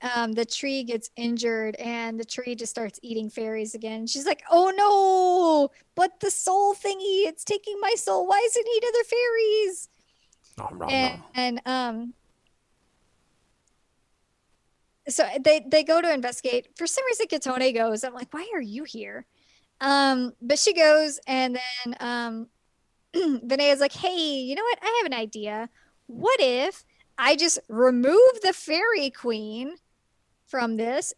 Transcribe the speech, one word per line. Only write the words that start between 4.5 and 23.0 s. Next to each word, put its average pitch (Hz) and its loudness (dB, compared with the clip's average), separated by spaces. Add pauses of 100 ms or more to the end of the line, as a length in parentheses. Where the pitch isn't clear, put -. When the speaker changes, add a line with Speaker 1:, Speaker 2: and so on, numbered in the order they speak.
Speaker 1:
no, 370 4 (260)
but 359 0
the 403 -2
soul 403 2
thingy, 392 0
it's 320 -8
taking 415 -6
my 403 0
soul. 370 -2
Why 403 4
is 453 0
it 466 0
eating 466 0
other 466 2
fairies?" 440 0 (680)
Speaker 2:
Nom, - -10
nom, - -6
Speaker 1:
And, 262 0
Speaker 2:
nom. - -20
Speaker 1:
and, 247 -4
um, 247 -4 (3000)
so 277 0 (160)
they, 311 4
they 311 2
go 320 2
to 339 0
investigate. 247 -4
For 330 -6
some 523 -4
reason, 440 -2
Katone 254 -2
goes. 226 -2
I'm 254 -8
like, 254 -16
"Why 339 -10
are 349 -4
you 233 -10
here?" 220 -14 (560)
Um, 269 2
but 262 2
she 415 2
goes, 311 6
and 254 0
then, 247 -8
um, 233 -6 (320)
<clears throat> - -20